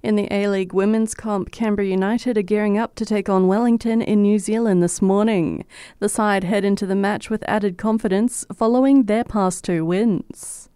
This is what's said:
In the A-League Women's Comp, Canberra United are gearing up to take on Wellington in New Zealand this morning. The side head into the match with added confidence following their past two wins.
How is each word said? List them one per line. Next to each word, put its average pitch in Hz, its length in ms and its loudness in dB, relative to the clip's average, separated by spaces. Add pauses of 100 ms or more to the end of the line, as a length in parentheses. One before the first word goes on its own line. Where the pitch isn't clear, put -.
In 214 120 0
the 208 180 0
A-League 196 400 -2
Women's 214 400 0
Comp, 208 380 -6
Canberra 208 360 -2
United 202 480 -2
are 214 60 2
gearing 208 340 0
up 220 200 -2
to 220 100 -6
take 208 240 -2
on 190 160 4
Wellington 226 560 2
in 208 220 2
New 208 160 4
Zealand 214 420 2
this 175 180 0
morning. 190 640 2 (360)
The 202 100 0
side 202 340 0
head 196 220 0
into 202 220 0
the 190 80 0
match 202 340 -2
with 220 180 -4
added 202 300 -2
confidence 220 720 0
following 254 520 4
their 214 200 0
past 190 400 -2
two 165 220 -2
wins. - 920 -4